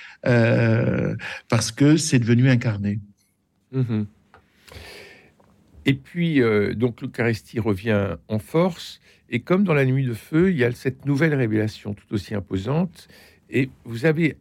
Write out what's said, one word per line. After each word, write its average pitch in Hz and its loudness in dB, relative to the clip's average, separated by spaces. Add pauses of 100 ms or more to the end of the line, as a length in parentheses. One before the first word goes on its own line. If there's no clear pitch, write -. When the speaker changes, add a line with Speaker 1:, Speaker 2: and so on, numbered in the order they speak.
(280)
Speaker 1:
euh, 113 2 (320)
parce 113 0
que 147 4
c'est 147 2
devenu 120 4
incarné. 104 0 (720)
Speaker 2:
Mhm. 113 -2 (1800)
Et 139 4
puis, 160 -2
euh, 104 2
donc, 117 -4
l'Eucharistie 120 -4
revient 101 -2 (120)
en 107 -4
force, - -4 (300)
et 120 -4
comme 190 0
dans 175 2
la 139 4
nuit 135 2
de 117 -4
feu, 165 0
il 175 0
y 120 2
a 120 2
cette 131 -6
nouvelle 143 2
révélation 107 -2
tout - -20
aussi 107 -6
imposante, 107 -4 (440)
et 131 -2 (140)
vous 117 -4
avez, 156 0